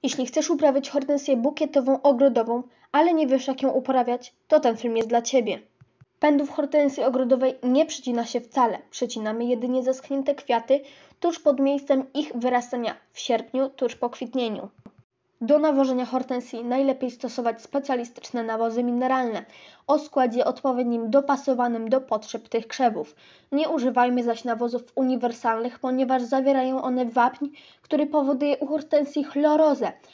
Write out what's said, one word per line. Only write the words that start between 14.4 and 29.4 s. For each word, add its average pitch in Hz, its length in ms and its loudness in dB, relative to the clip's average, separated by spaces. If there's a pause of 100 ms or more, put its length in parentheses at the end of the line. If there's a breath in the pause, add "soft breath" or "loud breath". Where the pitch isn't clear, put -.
Do 269 180 4
nawożenia 269 480 2
hortensji 247 580 -6
najlepiej 262 460 0
stosować 233 520 -6
specjalistyczne 247 800 -6
nawozy 226 400 -2
mineralne 240 640 0 (420 loud breath)
o 302 120 2
składzie 254 460 0
odpowiednim, 240 680 -2
dopasowanym 247 800 0
do 214 120 2
potrzeb 226 480 -8
tych 226 200 -4
krzewów. 214 480 -2 (360 soft breath)
Nie 294 160 0
używajmy 247 540 2
zaś 233 220 -2
nawozów 240 380 -4 (120)
uniwersalnych, 240 840 -2
ponieważ 254 440 0
zawierają 262 600 0
one 254 220 -2
wapń, 247 420 0 (360 loud breath)
który 302 240 0
powoduje 285 520 0
u 294 80 -4
hortensji 294 580 -2
chlorozę, 302 680 2 (220 soft breath)